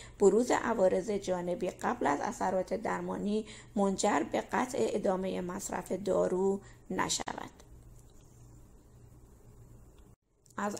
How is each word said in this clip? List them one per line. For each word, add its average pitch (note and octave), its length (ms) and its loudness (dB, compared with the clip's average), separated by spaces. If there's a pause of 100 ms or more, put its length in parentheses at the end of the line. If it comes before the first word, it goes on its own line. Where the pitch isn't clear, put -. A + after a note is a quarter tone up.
(200)
بروز G#3 320 6
عوارض F#3+ 600 2
جانبی F3+ 580 -2
قبل A#3+ 380 -2
از C#4+ 140 2
اثرات F#3 520 -2
درمانی F#3 720 -2 (300)
منجر G3+ 560 2
به A3 100 0
قطع - 360 -2 (160)
ادامهٔ F#3 480 0
مصرف F#3 500 -6
دارو F#3 680 2 (300)
نشود. - 640 -4 (3000)
از G#3 220 -2